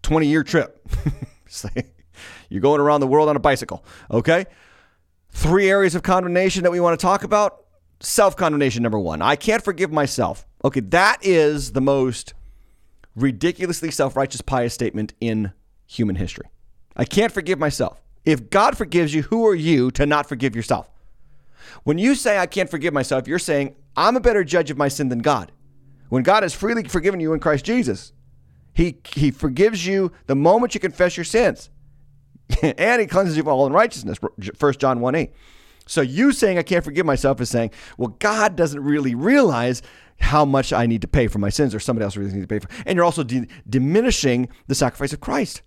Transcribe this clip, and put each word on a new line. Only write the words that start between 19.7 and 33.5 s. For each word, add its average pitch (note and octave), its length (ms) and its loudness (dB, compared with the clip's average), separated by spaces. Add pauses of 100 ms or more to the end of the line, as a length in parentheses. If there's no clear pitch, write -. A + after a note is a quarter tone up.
to D3 140 0
not D3 220 0
forgive B2 260 -4
yourself? A2+ 340 -4 (960)
When D3+ 160 0
you B3+ 160 4
say, G#3 240 0
"I F3+ 80 0
can't F3+ 240 -4
forgive D#3 240 -4
myself," C3 320 -2
you're E3 140 -2
saying, C#3 340 -2 (220)
"I'm G3+ 180 4
a B3+ 60 2
better G#3+ 240 2
judge D#3 260 0
of C#3 60 -6
my C#3+ 100 2
sin C#3 220 -2
than B2 100 -2
God." A#2 320 0 (600)
When B2+ 120 0
God G3 220 4
has E3+ 100 -4
freely A3 300 -2
forgiven G3 340 -2
you D#3+ 140 -2
in D#3+ 80 -2
Christ D3+ 240 0
Jesus, G3 480 -2 (600)
he, E3 320 0
he C#3 280 0
forgives E3+ 520 0
you F#3+ 280 0 (160)
the C3+ 80 0
moment G3 380 2
you G#3+ 60 -6
confess F3+ 360 0
your E3+ 80 -8
sins. - 460 0 (800)
<laughs> - 140 0
And G3+ 380 2
he F#3+ 80 0
cleanses E3+ 280 0
you D#3 60 0
from D3 100 0